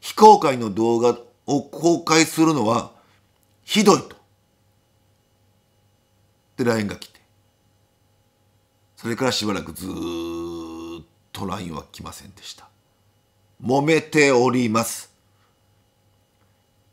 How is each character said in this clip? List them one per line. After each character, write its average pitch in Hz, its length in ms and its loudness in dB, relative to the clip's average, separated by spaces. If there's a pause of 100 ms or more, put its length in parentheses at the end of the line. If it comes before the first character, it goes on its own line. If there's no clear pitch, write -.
「非 - 140 -14
公 - 240 8
開 135 200 0
の 113 120 -4
動 113 300 0
画 120 180 2 (280)
を 135 160 -2
公 165 420 0
開 160 200 4
す 156 160 -4
る 160 140 4
の 120 120 -2
は 113 260 -2 (720)
ひ 202 200 0
ど 185 120 8
い」 131 120 -4
と。 - 80 -20 (2500)
で、 131 80 -2
ラ 117 140 2
イ 107 60 -2
ン - 20 -6
が 90 100 -10
来 - 120 -20
て。 - 120 -20 (1800)
そ - 120 -10
れ 117 80 -4
か 131 100 -4
ら 123 60 0
し - 120 -4
ば 104 100 -2
ら 87 80 -6
く 80 100 -14
ず 85 140 -14
ー 85 1160 -10
っ - 20 -20 (280)
と - 140 -10
ラ 95 140 -8
イ 90 60 -12
ン 82 80 -12
は 69 160 -12
来 - 120 -20
ま 85 100 -16
せ - 140 -20
ん 98 40 -20
で - 140 -20
し - 100 -18
た。 - 140 -20 (960)
揉 131 200 0
め 156 180 2
て 151 300 2
お 127 200 4
り 123 180 0
ま 113 160 0
す。 - 280 -12 (1800)